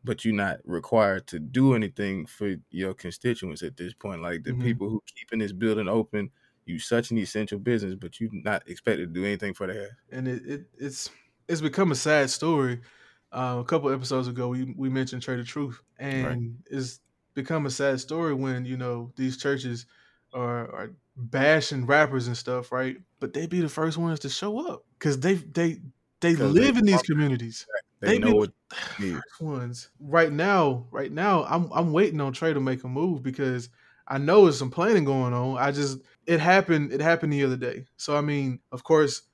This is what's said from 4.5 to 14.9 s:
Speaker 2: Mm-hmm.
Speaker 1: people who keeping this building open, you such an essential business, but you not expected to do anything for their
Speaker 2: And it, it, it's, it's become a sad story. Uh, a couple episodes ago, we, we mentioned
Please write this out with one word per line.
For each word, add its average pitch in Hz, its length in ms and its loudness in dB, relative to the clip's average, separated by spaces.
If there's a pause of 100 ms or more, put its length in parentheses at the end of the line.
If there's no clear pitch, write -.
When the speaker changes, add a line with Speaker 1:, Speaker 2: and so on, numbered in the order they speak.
Speaker 2:
Mm-hmm. 123 120 -4
Speaker 1:
people 113 260 -2
who 110 120 -4 (140)
keeping - 240 -6
this 98 120 -4
building 107 360 0
open, 107 420 -2 (360)
you 87 120 -8
such 117 320 -2
an 117 80 0
essential 104 400 -4
business, 101 380 -2
but 92 240 -14
you 113 120 -6
not 101 360 -4
expected 87 460 -4
to 90 60 -4
do 95 60 -2
anything 101 280 -4
for 98 120 -8
their 101 320 -10 (140)
Speaker 2:
And 131 160 -6
it, 127 180 -8
it, 143 200 -10 (120)
it's, 135 320 -10 (380)
it's 165 140 -2
become 156 300 2
a 131 40 0
sad 147 340 4
story. 135 500 0 (520)
Uh, 123 280 -4
a 120 40 -6
couple 143 260 0
episodes 131 380 -2
ago, 123 200 -4
we, 127 280 -6
we 135 120 -4
mentioned 131 340 -4